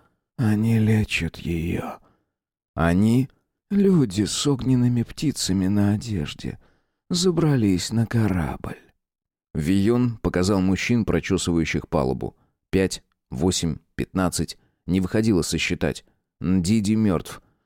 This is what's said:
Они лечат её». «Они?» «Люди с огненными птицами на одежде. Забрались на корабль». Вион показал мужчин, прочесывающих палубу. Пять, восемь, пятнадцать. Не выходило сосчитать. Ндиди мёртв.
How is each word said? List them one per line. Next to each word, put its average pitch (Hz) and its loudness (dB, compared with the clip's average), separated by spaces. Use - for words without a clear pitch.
Они 113 2
лечат 107 0
её». 85 -6
«Они?» 104 2
«Люди 165 4
с - -4
огненными 123 2
птицами 95 -2
на 101 2
одежде. 104 -6
Забрались 156 2
на 113 0
корабль». 95 -2
Вион 104 2
показал 92 0
мужчин, 98 0
прочесывающих 85 -2
палубу. 64 -2
Пять, 95 0
восемь, 82 -2
пятнадцать. - -4
Не 90 2
выходило 110 2
сосчитать. - -4
Ндиди 95 0
мёртв. 107 -2